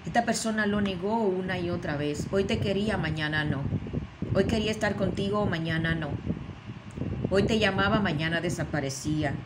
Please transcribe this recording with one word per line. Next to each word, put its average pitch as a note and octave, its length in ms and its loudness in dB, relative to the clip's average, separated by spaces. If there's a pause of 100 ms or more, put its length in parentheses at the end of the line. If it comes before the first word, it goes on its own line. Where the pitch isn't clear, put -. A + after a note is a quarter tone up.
Esta A3+ 220 2
persona A3 400 0
lo G3+ 160 2
negó G3 400 0
una F#3 360 0
y F3 120 0
otra E3+ 260 -2
vez. D3 340 -2
Hoy G3 140 2
te G#3+ 140 2
quería, G3+ 400 0
mañana D#3 460 0
no. C#3+ 180 0 (720)
Hoy F#3+ 100 6
quería G#3+ 260 2
estar G#3 260 0
contigo, G3 500 0
mañana E3 480 0
no. D3+ 160 -2 (1200)
Hoy G3 140 4
te A3 140 4
llamaba, G3 420 4
mañana E3 420 0
desaparecía. D3+ 920 -2 (140)